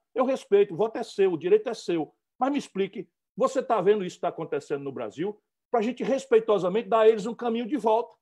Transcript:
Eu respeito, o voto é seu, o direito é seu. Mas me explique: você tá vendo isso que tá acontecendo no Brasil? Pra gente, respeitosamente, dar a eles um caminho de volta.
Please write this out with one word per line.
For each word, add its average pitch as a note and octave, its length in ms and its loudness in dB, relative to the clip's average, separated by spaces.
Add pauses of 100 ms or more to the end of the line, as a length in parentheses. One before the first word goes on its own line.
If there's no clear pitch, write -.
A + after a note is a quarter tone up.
(140)
Eu B3+ 100 2
respeito, G3+ 480 2
o D#3 40 -8
voto A3+ 200 -2
é F#3 60 -6
seu, F#3+ 300 0
o D#3 60 -2
direito G3+ 300 2
é G#3 60 -4
seu. E3 400 -4 (240)
Mas C4 120 0
me C#4+ 80 0
explique: F#3+ 480 -6 (300)
você C4 260 0
tá G#3 180 0
vendo G3 240 2
isso E3+ 120 -10
que - 60 -20
tá F3 60 0
acontecendo D3 540 -6
no C#3 100 -8
Brasil? B2 460 -8 (320)
Pra - 120 2
gente, A#3+ 200 -4
respeitosamente, G#3+ 840 2
dar A#3 120 4
a A3 80 8
eles G#3+ 180 4
um A#3 80 -6
caminho A#3 320 -4
de C4 100 -4
volta. A3+ 460 -2